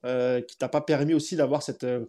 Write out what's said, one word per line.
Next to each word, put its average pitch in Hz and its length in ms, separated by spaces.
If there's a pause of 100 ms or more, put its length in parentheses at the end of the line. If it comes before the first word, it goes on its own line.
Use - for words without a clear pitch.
euh, 127 340
qui - 160
t'a 131 140
pas 147 100
permis 147 320
aussi 160 240
d'avoir 143 260
cette, - 220
euh, 123 240